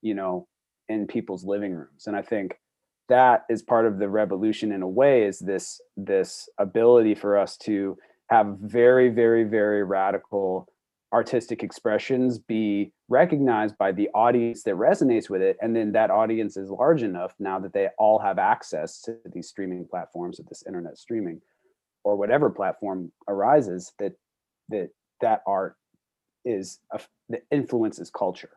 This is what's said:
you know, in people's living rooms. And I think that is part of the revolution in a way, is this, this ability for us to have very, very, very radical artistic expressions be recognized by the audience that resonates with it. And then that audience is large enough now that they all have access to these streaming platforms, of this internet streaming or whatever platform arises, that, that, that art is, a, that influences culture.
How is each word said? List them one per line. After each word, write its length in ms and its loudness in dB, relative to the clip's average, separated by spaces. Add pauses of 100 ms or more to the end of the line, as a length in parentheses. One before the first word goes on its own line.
you 140 -4
know, 320 -6 (420)
in 160 -2
people's 400 -8
living 300 -4
rooms. 320 -16
And 80 -6
I 80 -6
think 340 -6 (520)
that 400 6
is 120 -2
part 240 2
of 140 0
the 100 -2
revolution 640 -2
in 80 -6
a 60 -4
way, 360 4
is 160 -2
this, 400 -8 (160)
this 640 -4
ability 580 4
for 220 0
us 180 0
to 420 -4 (320)
have 300 4
very, 480 6
very, 380 4
very 400 0
radical 840 -2 (460)
artistic 500 -2
expressions 760 -2
be 540 -2 (160)
recognized 680 2
by 160 0
the 200 -2
audience 500 2
that 120 -2
resonates 540 2
with 120 -2
it. 200 2
And 120 -2
then 200 -2
that 180 2
audience 460 0
is 120 -10
large 320 0
enough 380 -6
now 200 -6
that 120 -12
they 160 0 (100)
all 220 4
have 200 -2
access 640 -4
to 120 -12 (160)
these 160 -12
streaming 420 -10
platforms, 480 -10
of 100 -20
this 200 -20
internet 300 -12
streaming 420 -8 (640)
or 140 0
whatever 320 2
platform 640 -6 (160)
arises, 680 0
that, 180 -6 (500)
that, 220 -6 (320)
that 260 0
art 300 -4 (680)
is, 360 -6 (120)
a, 80 -8 (300)
that 220 -10
influences 580 -2
culture. 480 -6